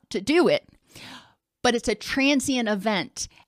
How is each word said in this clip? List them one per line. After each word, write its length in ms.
to 100
do 280
it, 200
but 140
it's 120
a 60
transient 760
event. 580